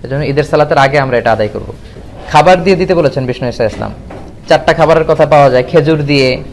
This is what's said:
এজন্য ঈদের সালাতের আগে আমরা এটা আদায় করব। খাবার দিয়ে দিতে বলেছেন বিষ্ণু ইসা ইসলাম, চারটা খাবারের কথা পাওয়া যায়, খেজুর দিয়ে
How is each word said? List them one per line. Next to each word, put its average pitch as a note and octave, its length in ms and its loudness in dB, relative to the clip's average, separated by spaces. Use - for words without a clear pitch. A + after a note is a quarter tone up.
এজন্য C#3 200 -6
ঈদের C#3+ 200 -2
সালাতের D3+ 340 0
আগে C3+ 200 2
আমরা C3 200 0
এটা A2+ 140 0
আদায় G#2+ 200 0
করব। G2+ 200 -12
খাবার E3+ 340 4
দিয়ে F#3+ 120 2
দিতে F3+ 180 -2
বলেছেন C#3 320 -2
বিষ্ণু B2 220 -6
ইসা A#2+ 160 -4
ইসলাম, G#2+ 280 -6
চারটা D#3+ 240 2
খাবারের D#3 320 4
কথা D#3 220 2
পাওয়া C#3+ 240 4
যায়, B2+ 120 2
খেজুর D3+ 400 0
দিয়ে C3+ 400 0